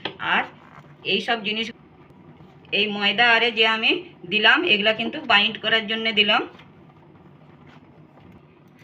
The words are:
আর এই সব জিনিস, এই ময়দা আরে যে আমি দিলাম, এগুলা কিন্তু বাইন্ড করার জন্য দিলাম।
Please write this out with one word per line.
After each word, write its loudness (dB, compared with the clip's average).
আর 0
এই -2
সব -2
জিনিস, -6
এই 0
ময়দা 0
আরে 2
যে 4
আমি -2
দিলাম, 4
এগুলা 2
কিন্তু -6
বাইন্ড 2
করার 0
জন্য -4
দিলাম। 2